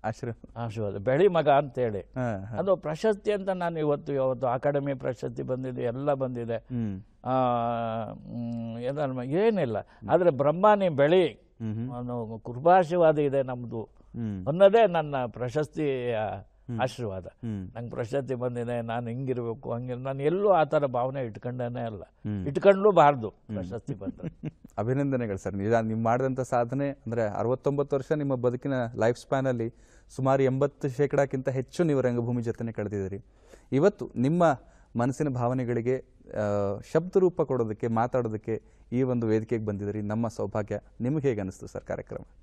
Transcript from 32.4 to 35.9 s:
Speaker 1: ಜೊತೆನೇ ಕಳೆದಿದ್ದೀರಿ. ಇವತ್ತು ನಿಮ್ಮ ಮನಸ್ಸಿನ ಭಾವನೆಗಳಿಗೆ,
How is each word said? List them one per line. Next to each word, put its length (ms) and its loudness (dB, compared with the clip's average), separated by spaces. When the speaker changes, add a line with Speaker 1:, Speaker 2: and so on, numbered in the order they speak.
Speaker 1:
ಜೊತೆನೇ 300 -4
ಕಳೆದಿದ್ದೀರಿ. 540 -6
ಇವತ್ತು 440 2
ನಿಮ್ಮ 440 2
ಮನಸ್ಸಿನ 300 0
ಭಾವನೆಗಳಿಗೆ, 680 -2